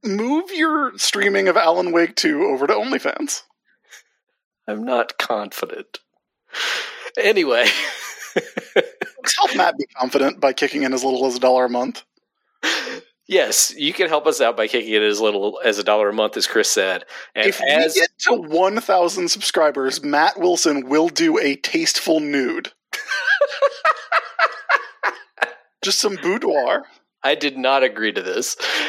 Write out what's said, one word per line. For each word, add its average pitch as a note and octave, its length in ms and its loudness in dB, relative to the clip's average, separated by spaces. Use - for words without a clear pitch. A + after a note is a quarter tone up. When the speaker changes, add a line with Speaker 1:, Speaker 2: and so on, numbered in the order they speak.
Speaker 1:
Move B3+ 480 -2
your D4+ 460 0
streaming G3 500 2
of F#3 100 4
Alan F3 340 4
Wake E3+ 240 2
two D#3 280 0
over C#3 240 0
to A3 60 4
OnlyFans. A#3+ 720 -4
Speaker 2:
I'm G#2+ 160 -6
not A#2+ 340 -2
confident. - 800 -6
Anyway. D3 480 4
<laughs> - 0 -
Speaker 1:
Help - 180 2
Matt E3+ 220 2
be C#3 80 -4
confident C3+ 420 0
by C3+ 140 2
kicking C#3+ 300 -2
in C3 100 -2
as B2+ 100 -2
little C3 220 0
as B2 100 0
a B2 40 -6
dollar B2+ 260 4
a B2 40 0
month. B2 340 -4
Speaker 2:
Yes, D3 480 2
you D3+ 160 -2
can F3+ 160 0
help D3+ 200 2
us D3+ 120 0
out A#2+ 160 2
by A2 120 0
kicking A2 260 -2
it G#2+ 80 4
as G#2 180 2
little G#2 440 0
as G#2+ 160 2
a G2+ 40 -4
dollar G#2 260 4
a G#2 40 -4
month, G#2+ 240 0
as G2 80 0
Chris A2 240 2
said. F#2+ 360 0
And G#2+ 140 2
Speaker 1:
If - 120 0
we C3+ 100 -2
Speaker 2:
as D#3 260 4
Speaker 1:
get E3+ 140 2
to B3 80 4
one F#3 440 0
thousand F3+ 500 0
subscribers, C#3 760 0
Matt D3 360 2
Wilson E3 480 2
will D#3 220 4
do D#3+ 300 2
a C#3 160 0
tasteful E3 640 0
nude. C#3+ 520 -2
<laughs> - 60 -8
Just F#3+ 160 0
some G3+ 160 -2
boudoir. D#3+ 680 0
Speaker 2:
I C#3 120 2
did D3 220 -4
not C3 260 2
agree G#2+ 280 0
to G2 100 -4
this. - 340 -4